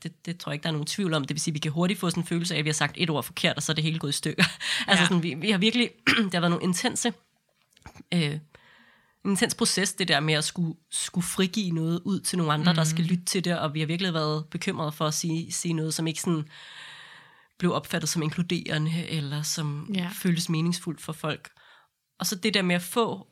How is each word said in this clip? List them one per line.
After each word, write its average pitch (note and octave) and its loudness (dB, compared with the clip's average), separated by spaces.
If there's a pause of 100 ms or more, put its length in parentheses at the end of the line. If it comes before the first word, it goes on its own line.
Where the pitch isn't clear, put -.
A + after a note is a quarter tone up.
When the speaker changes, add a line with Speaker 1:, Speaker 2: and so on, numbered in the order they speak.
Speaker 1:
det, - -12
det E3+ -8
tror D3+ -8
jeg - -2
ikke, D3 -8
der E3+ -2
er D#3+ 0
nogen D3+ -2
tvivl F3+ 0
om. D3 2
Det C#3+ -4
vil D#3 -4
sige, D#3 -2
vi D3 -2
kan D3+ -2
hurtigt F3+ 0
få F3 0
sådan E3+ -2
en E3+ -4
følelse E3+ -2
af, D3+ 0
at D3+ 0
vi D#3 0
har D3+ 0
sagt D3 0
et E3+ 0
ord C#3 0
forkert, - 0
og C#3+ -4
så D#3 -2
er - 2
det D#3 0
hele D#3+ 0
gået C#3+ -2
i C#3+ -2
stykker. D#3 2 (220)
<laughs> - -2
Altså, F3 8
Speaker 2:
Ja. E3+ 6
Speaker 1:
sådan, F3 4
vi, D#3+ -2
vi E3 0
har G3 4
virkelig, A3 4 (160)
<clears throat> - -
der A3+ 4
har F3 2
været E3+ 4
nogle E3+ 0
intense, A3 0 (1000)
øh, D#3 2 (840)
en G3 0
intens A3+ 2
proces, G3+ 0
det F3+ -2
der D3 4
med D#3 2
at D3+ 2
skulle, E3 -2 (160)
skulle - -2
frigive F#3 0
noget E3 0
ud F#3+ 0
til - -2
nogle D#3 2
andre, D#3+ 4
der D#3+ 4
skal D#3+ 0
Speaker 2:
Mhm. E3 2
Speaker 1:
lytte F3+ 0
til F3+ 0
det, F3 0
og D3+ -2
vi D#3 -2
har D#3 0
virkelig F3 -2
været D3+ 0
bekymrede D#3+ -2
for D#3 -2
at D3+ 0
sige, E3 -2
sige E3+ -2
noget, D#3 -2
som D#3+ -2
ikke D#3+ -2
sådan D#3 0 (1120)
blev F3 2
opfattet D#3 -2
som E3 0
inkluderende, E3 -2
eller D3 -2
som D3+ -4
Speaker 2:
Ja. F3 -2
Speaker 1:
føltes E3+ 0
meningsfuldt E3+ -2
for - -10
folk. - -6 (680)
Og F#3 -2
så G#3+ -2
det G#3+ 0
der G3+ 4
med F3 4
at F3+ 0
få G3+ -2